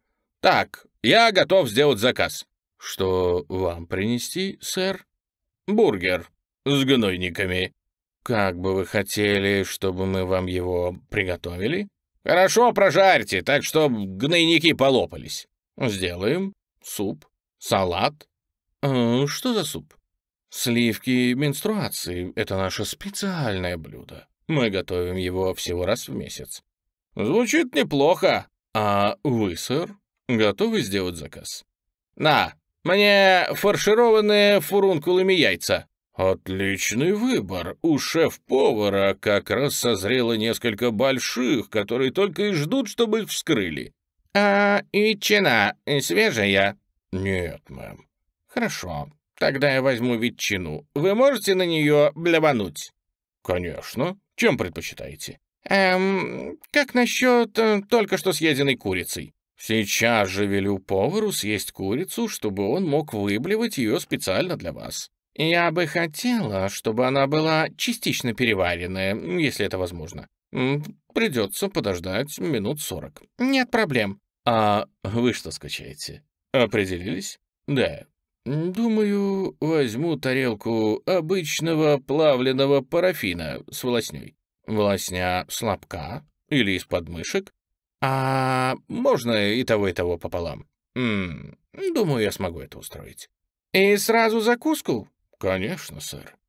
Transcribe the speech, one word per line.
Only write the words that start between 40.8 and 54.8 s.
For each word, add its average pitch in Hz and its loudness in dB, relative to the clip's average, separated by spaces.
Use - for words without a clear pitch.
больших, 135 0
которые 120 -2
только 196 -2
и 202 -2
ждут, 190 -2
чтобы 226 0
их 165 -10
вскрыли. 85 -4
А 202 2
ветчина 202 2
свежая? 104 2
Нет, 92 -4
мэм. - -16
Хорошо, 147 -6
тогда 139 0
я 131 0
возьму 123 0
ветчину. 101 -4
Вы 180 2
можете 233 2
на 185 2
нее 147 4
блевануть? 156 0
Конечно. 92 -4
Чем 202 2
предпочитаете? - -10